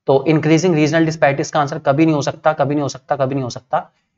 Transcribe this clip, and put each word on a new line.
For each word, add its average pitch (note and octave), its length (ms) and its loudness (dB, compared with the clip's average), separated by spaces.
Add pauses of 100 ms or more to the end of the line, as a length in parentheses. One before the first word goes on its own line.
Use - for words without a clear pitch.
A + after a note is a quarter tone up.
तो C3+ 220 2
इंक्रीजिंग D#3 460 2
रीजनल D#3 300 2
डिस्पैरिटी D#3 360 0
इसका D3+ 200 -2
आंसर D3 180 -4
कभी D#3+ 260 2
नहीं D#3+ 100 4
हो C#3+ 80 0
सकता, - 300 -2
कभी D3 220 -2
नहीं D3 80 -2
हो C3+ 60 -4
सकता, - 280 -8
कभी C3+ 180 -2
नहीं C3+ 100 -4
हो B2+ 60 -8
सकता। - 420 -8 (260)